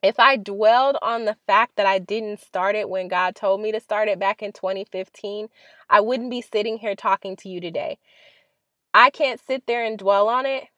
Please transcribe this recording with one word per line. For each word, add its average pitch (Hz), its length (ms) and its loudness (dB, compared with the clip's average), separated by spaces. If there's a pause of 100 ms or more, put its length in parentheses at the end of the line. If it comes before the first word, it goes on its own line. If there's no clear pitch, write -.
If - 160 2
I 262 180 6
dwelled 220 640 2
on 226 240 -2
the 214 100 -4 (100)
fact 214 300 2
that 202 100 2
I 196 120 4
didn't 208 420 -6
start 190 340 -2
it 214 140 -4
when 185 200 -6
God 185 260 0
told 196 260 0
me 214 120 -4
to 214 80 -4
start 214 280 -2
it 190 100 -2
back 196 240 -2
in 208 100 -8
twenty 190 320 -6
fifteen, 202 640 -10 (420)
I 208 100 6
wouldn't 240 300 -2
be 247 100 -6
sitting 220 380 -4
here 214 160 -6
talking 196 420 -4
to - 140 -18
you 180 100 -10
today. 165 380 -8 (960)
I 247 160 8
can't 262 360 -4
sit 262 200 -6
there 233 180 -2
and 220 140 -6
dwell 202 300 2
on 254 180 -2
it. 269 180 -4 (140)